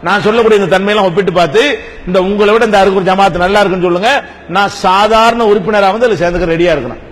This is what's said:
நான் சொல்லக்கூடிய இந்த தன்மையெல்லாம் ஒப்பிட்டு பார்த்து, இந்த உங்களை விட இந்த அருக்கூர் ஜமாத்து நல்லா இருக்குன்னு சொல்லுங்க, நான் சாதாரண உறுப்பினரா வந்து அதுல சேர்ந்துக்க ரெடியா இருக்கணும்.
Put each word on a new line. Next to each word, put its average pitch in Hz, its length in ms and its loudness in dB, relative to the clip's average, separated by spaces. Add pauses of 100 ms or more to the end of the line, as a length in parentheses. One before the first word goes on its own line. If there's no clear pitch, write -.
நான் 185 220 0
சொல்லக்கூடிய 220 340 2
இந்த 190 120 -2
தன்மையெல்லாம் 196 380 0
ஒப்பிட்டு 185 240 -2
பார்த்து, 170 280 2 (460)
இந்த 185 140 0
உங்களை 202 320 0
விட 226 120 2
இந்த 208 160 2
அருக்கூர் 190 280 2
ஜமாத்து 190 360 0
நல்லா 202 160 0
இருக்குன்னு 185 260 0
சொல்லுங்க, 180 240 0 (360)
நான் 190 360 -2
சாதாரண 220 640 2
உறுப்பினரா 208 460 2
வந்து 233 160 0
அதுல 185 140 0
சேர்ந்துக்க 175 320 -2
ரெடியா 170 220 2
இருக்கணும். 120 260 -8 (100)